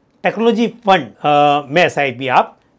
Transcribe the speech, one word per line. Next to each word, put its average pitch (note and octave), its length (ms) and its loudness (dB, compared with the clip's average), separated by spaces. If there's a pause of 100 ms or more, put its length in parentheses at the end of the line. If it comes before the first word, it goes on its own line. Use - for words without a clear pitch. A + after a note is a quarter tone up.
(220)
टेक्नोलॉजी A3+ 460 -2
फंड, F#3+ 380 -2 (180)
अ, D3 460 2
में E3+ 140 2
एसआईपी C3+ 440 -4
आप F3 240 0 (260)